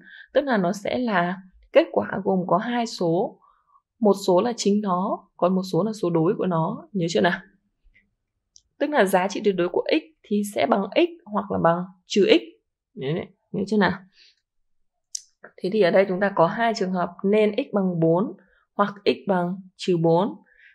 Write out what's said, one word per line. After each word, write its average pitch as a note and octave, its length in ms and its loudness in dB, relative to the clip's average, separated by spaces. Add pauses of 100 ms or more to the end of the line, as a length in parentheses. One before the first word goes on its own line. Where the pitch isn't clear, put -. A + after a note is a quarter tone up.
(340)
Tức D4+ 100 2
là B3+ 120 0
nó F#3+ 160 0
sẽ - 260 -6
là F#3+ 380 0 (360)
kết D#4 200 6
quả G3+ 180 -2 (140)
gồm F#3+ 220 0
có F3 100 0
hai A#3 300 -2
số. F#3 520 -4 (600)
Một G3+ 140 4 (120)
số F3+ 140 4
là A#3+ 160 -2
chính G#3 240 2
nó, G3+ 560 -4
còn F3+ 180 0
một F#3 80 0 (100)
số E3+ 120 2
là A3 80 -4
số G3 180 -4
đối E3 280 2
của - 80 -2
nó. E3 460 -4
Nhớ F3+ 180 -2
chưa - 100 0
nào? F3 200 0 (1400)
Tức D4 120 -4
là C#4 140 4
giá F#3+ 240 0
trị - 160 -8
tuyệt G3+ 140 2
đối F3 100 0
của - 220 -2
x D#4 120 2 (200)
thì G#3 200 -2 (120)
sẽ - 120 0
bằng G3 180 0 (100)
x E4+ 140 2 (160)
hoặc G3+ 280 -6
là F#3+ 100 -2
bằng E3+ 220 2 (220)
trừ G3 240 2
x. E4 120 4 (520)
Nhớ, C3+ 140 -8 (440)
nhớ G3 140 -4
chưa G#3+ 100 -2
nào? F#3 160 2 (1700)
Thế F#3 100 -4
thì A3 100 2
ở E3+ 80 4
đây F#3+ 180 4
chúng F#3 120 -2
ta G3 160 0
có E3 100 4
hai A3+ 300 0
trường F#3 160 -4
hợp F3+ 180 -2 (140)
nên G#3 320 2
x C#4+ 180 -6
bằng F#3 260 0
bốn F3 320 2 (420)
hoặc G3+ 200 -2 (100)
x - 240 -2
bằng F3+ 280 -2 (200)
trừ F3+ 260 -2
bốn. F3 320 2 (400)